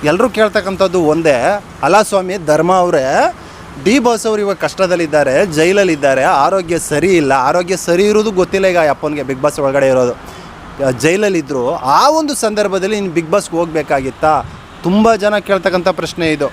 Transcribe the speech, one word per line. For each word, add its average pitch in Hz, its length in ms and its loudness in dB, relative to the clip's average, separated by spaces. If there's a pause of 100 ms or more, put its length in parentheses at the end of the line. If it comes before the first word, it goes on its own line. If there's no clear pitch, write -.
ಎಲ್ಲರೂ 180 260 2
ಕೇಳ್ತಕ್ಕಂಥದ್ದು 190 720 0
ಒಂದೇ, 156 600 2 (200)
"ಅಲ್ಲ 180 180 4
ಸ್ವಾಮಿ, 185 360 -2
ಧರ್ಮ 160 380 2
ಅವರೇ, 175 580 2 (500)
ಡಿ 214 160 4
ಬಾಸ್ 233 280 0
ಅವರು 214 140 0
ಇವಾಗ 202 140 -2
ಕಷ್ಟದಲ್ಲಿದ್ದಾರೆ, 160 880 0
ಜೈಲಲ್ಲಿದ್ದಾರೆ, 160 800 2
ಆರೋಗ್ಯ 165 560 0
ಸರಿ 160 380 0
ಇಲ್ಲ." 143 140 2
ಆರೋಗ್ಯ 170 460 0
ಸರಿ 175 300 0
ಇರೋದು 214 240 2
ಗೊತ್ತಿಲ್ಲ 185 360 0
ಈಗ 180 100 2
ಅಪ್ಪನಿಗೆ, 147 460 0
ಬಿಗ್ 131 180 -6
ಬಾಸ್ 147 180 0
ಒಳಗಡೆ 139 280 2
ಇರೋದು, 127 520 -2 (600)
ಜೈಲಲ್ಲಿದ್ದರು. 151 720 0
ಆ 160 380 2
ಒಂದು 311 260 0
ಸಂದರ್ಭದಲ್ಲಿ 208 640 -2
ನೀನು 190 140 -6
ಬಿಗ್ 160 180 -2
ಬಾಸ್ಗೆ 185 260 -2
ಹೋಗ್ಬೇಕಾಗಿತ್ತಾ? 151 840 -2 (400)
ತುಂಬ 214 320 4
ಜನ 208 220 0
ಕೇಳ್ತಕ್ಕಂಥ 185 500 -2
ಪ್ರಶ್ನೆ 170 440 -2
ಇದು 143 220 -2